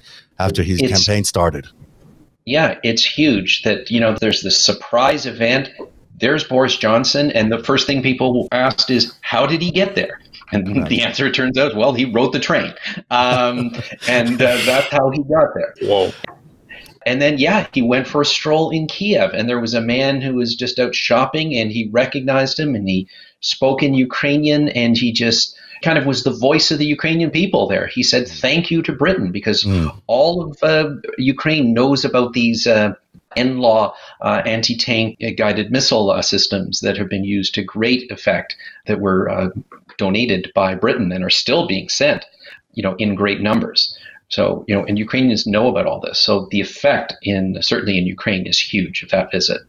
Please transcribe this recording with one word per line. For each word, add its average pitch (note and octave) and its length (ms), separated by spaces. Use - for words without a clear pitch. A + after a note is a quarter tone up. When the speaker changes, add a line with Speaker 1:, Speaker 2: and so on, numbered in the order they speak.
Speaker 1:
after F#2 240
his F2+ 180
Speaker 2:
It's B2+ 100
Speaker 1:
campaign G2+ 320
started. E2+ 440
Speaker 2:
Yeah, D3 380
it's A#2 220
huge A2+ 580
that, G#2 280
you A#2 80
know, A2 200
there's G#2+ 220
this F#2+ 220
surprise C3+ 600
event. A#2+ 440
There's D3 240
Boris B2+ 340
Johnson, C3 540
and G#2+ 200
the A2+ 120
first - 240
thing C#3 140
people B2+ 500
asked B2+ 380
is, B2 320
"How B2+ 240
did D#3 160
he F3 100
get F#3+ 240
there?" - 240
And G2 160
Speaker 1:
Right. G#2 220
Speaker 2:
the A#2+ 120
answer, C3+ 260
it C3+ 60
turns B2+ 240
out, C#3 180
well, A#2+ 180
he B2 120
rode B2 280
the C#3 60
train. F#2+ 340
Um, B2 640
Speaker 1:
<laughs> - 160
Speaker 2:
and, A#2+ 340
uh, B2 240
that's C3 220
how C3+ 240
he D3 120
got D3 320
there. - 260
Speaker 3:
Whoa. G2 300
Speaker 2:
And B2 160
then, D3 160
yeah, E3+ 360
he C3+ 80
went B2 240
for - 160
a C#3+ 40
stroll D#3 440
in D#3+ 180
Kiev, E3 460
and A2+ 140
there A#2+ 140
was A2+ 120
a A#2+ 80
man C3 400
who C3 120
was A#2+ 220
just B2+ 220
out B2 160
shopping, C#3 640
and A2 160
he A2 200
recognized C3+ 680
him, D3 160
and G2 120
he F#2+ 200
spoke - 420
in C#3 120
Ukrainian, D3 760
and A#2 280
he A#2+ 160
just A#2 420
kind D#3+ 140
of C3+ 80
was C#3 180
the C3+ 80
voice D3 380
of D#3+ 80
the D3 80
Ukrainian D#3+ 460
people D#3 360
there. F#2+ 200
He - 160
said, B2 240
"Thank D#3 420
you E3 140
to D#3+ 80
Britain," C#3+ 400
because G2+ 320
Speaker 1:
Mm. F2+ 280
Speaker 2:
all D#3+ 380
of, D3+ 180
uh, D#3 280
Ukraine C3 560
knows C3 320
about B2 280
these, A#2 340
uh, G#2+ 260
N B2+ 220
law, A2 340
uh, G#2 260
anti-tank, A2+ 800
uh, A#2 100
guided G#2+ 360
missile, A#2+ 400
uh, F#2+ 100
systems F#2+ 600
that G2+ 160
have G2 120
been G2 140
used G2 320
to A#2+ 80
great A#2+ 480
effect F#2 440
that G#2 120
were, G2 300
uh, F#2 200
donated G2 560
by F#2+ 220
Britain G2+ 360
and F#2 120
are F#2 60
still C#3+ 360
being F#2+ 220
sent, - 380
you G#2+ 100
know, F#2+ 160
in G#2 160
great G2+ 260
numbers. - 540
So, G2 380
you G#2 80
know, G2 100
and G2+ 140
Ukrainians A#2 480
know G#2+ 200
about F#2+ 180
all - 140
this. - 200
So G2 320
the G2+ 100
effect A#2 520
in, F#2+ 380
certainly G2+ 360
in F2+ 80
Ukraine F#2 420
is E2+ 120
huge - 440
of - 60
that F#2 220
visit. - 380